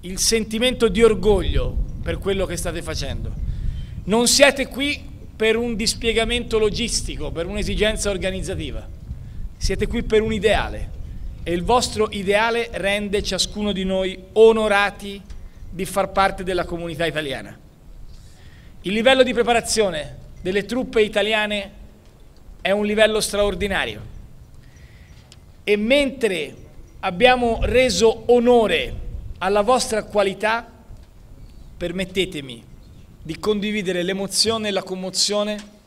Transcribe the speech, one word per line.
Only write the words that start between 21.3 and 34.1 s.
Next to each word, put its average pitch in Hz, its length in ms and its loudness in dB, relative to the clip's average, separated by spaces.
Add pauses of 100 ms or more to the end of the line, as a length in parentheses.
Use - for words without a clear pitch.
è 180 100 0
un 208 140 2
livello 214 380 4
straordinario 180 800 -2 (1600)
e 208 120 4
mentre 208 760 2 (460)
abbiamo 233 640 4
reso 226 640 4
onore 226 720 4 (380)
alla 202 240 2
vostra 220 420 2
qualità, 208 680 0 (1080)
permettetemi 175 840 -4 (600)
di 156 160 -10
condividere 202 640 -2
l'emozione 196 680 -2